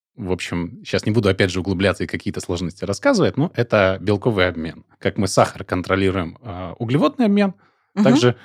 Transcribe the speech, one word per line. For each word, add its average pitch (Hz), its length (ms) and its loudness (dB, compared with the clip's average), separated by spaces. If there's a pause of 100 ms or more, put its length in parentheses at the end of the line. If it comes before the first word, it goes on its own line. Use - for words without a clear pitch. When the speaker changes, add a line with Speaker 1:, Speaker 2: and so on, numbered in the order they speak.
(160)
Speaker 1:
в 92 160 -6
общем, 87 540 -6
щас - 180 -2
не 107 80 0
буду, 104 160 2
опять 95 220 2
же, 92 100 -4
углубляться 92 440 -2
и - 20 -6
какие-то 95 340 -6
сложности 87 440 -6
рассказывать, 123 520 0
но 151 180 0
это 95 460 2
белковый 101 480 0
обмен. 82 360 -8 (140)
Как 95 200 -2
мы 98 100 0
сахар - 360 0
контролируем, 92 800 -2
э, 92 360 -12
углеводный 214 480 0
обмен, 202 260 4 (420)
Speaker 2:
Мгм. 208 100 0
Speaker 1:
также 202 400 4